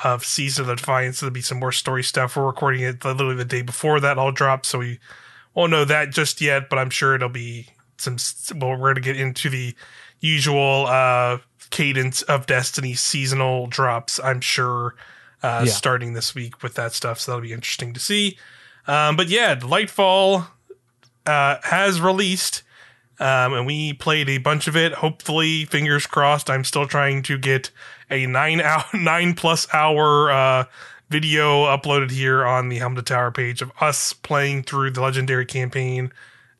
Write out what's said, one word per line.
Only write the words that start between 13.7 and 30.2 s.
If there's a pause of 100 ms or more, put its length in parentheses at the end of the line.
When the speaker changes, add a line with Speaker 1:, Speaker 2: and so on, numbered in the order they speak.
Speaker 1:
I'm
sure, (480)
uh,
Speaker 2:
Yeah.
Speaker 1:
starting
this
week
with
that
stuff,
so
that'll
be
interesting
to
see. (500)
Um,
but
yeah,
Lightfall, (800)
uh,
has
released, (560)
um,
and
we
played
a
bunch
of
it.
Hopefully,
fingers
crossed,
I'm
still
trying
to
get (400)
a
nine
<laughs>
hou-,
nine
plus
hour,